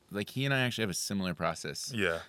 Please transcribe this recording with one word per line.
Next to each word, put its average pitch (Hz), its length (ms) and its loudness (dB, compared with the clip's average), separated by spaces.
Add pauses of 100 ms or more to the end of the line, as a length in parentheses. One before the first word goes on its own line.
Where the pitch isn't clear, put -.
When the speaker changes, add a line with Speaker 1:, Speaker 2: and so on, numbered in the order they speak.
(100)
Speaker 1:
like, 101 200 -2
he 131 140 -2
and 139 100 2
I 131 60 4
actually 120 220 2
have 101 80 2
a 85 40 0
similar 92 400 0
process. 80 580 -2
Speaker 2:
Yeah. 90 360 2